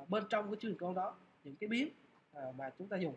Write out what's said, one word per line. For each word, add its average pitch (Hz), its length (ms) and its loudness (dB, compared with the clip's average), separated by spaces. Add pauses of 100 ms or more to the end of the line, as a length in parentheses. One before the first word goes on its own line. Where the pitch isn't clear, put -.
bên 202 220 4
trong 208 180 4
cái 208 120 0
chương 226 120 0
trình - 80 -2
con 180 160 0
đó 185 200 0 (280)
những 143 120 -10
cái 208 120 -4
biến, 247 220 4 (440)
à, 147 80 -8 (160)
mà 135 220 -4
chúng 185 80 -6
ta 202 100 0
dùng. 160 200 0